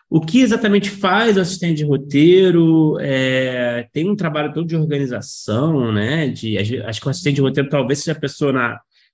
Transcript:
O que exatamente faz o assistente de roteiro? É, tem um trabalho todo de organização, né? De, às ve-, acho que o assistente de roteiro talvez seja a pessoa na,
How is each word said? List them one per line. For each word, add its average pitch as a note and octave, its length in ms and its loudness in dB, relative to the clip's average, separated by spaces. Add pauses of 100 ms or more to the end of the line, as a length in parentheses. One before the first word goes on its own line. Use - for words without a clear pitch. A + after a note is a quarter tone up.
O D#3+ 120 2
que A#3 200 2
exatamente G#3 480 2
faz G#3 480 0
o F#3+ 40 2
assistente E3+ 360 -2
de D3+ 80 -2
roteiro? D#3+ 1120 4
É, C3 960 -2
tem D#3+ 160 -2
um G#3 60 0
trabalho D3+ 380 -4
todo D#3+ 140 -4
de D#3+ 80 -4
organização, C#3 1160 -2
né? B2+ 380 0
De, A2 280 -4
às G2 100 -2
ve-, A#2+ 140 -4
acho A2 180 -8
que - 80 -10
o - 40 0
assistente C#3 240 -2
de C#3+ 60 2
roteiro C#3 280 0
talvez C#3 300 -2
seja D#3 180 -6
a - 20 -18
pessoa C#3 320 -4
na, A#2+ 280 -2 (340)